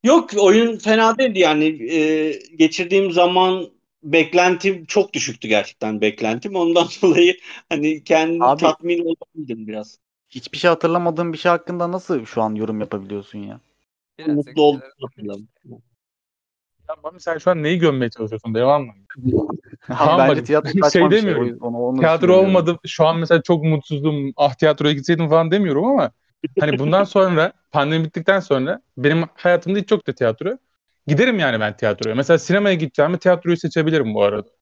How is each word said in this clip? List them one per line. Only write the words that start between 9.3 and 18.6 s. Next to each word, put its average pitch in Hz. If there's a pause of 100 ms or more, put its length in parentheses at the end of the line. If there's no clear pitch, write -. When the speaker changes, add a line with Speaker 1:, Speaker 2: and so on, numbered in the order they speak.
Speaker 1:
biraz. 107 (300)
Speaker 2:
hiçbir -
şey 175
hatırlamadığın 170
bir 151
şey 175
hakkında 175
nasıl 180
şu -
an 107
yorum 107
yapabiliyorsun 101
ya? 104 (600)
Speaker 3:
Biraz 156
Speaker 1:
Mutlu 143
Speaker 3:
öncekiler 147
Speaker 1:
oldum, 143 (200)
Speaker 3:
hatırlamıştım. 104 (160)
Speaker 1:
hatırladım. 117 (1040)
Speaker 4:
Ya 156
Mami, 175
sen 165
şu 185
an 165
neyi 170
gömmeye 135
çalışıyorsun? 110
Devam 135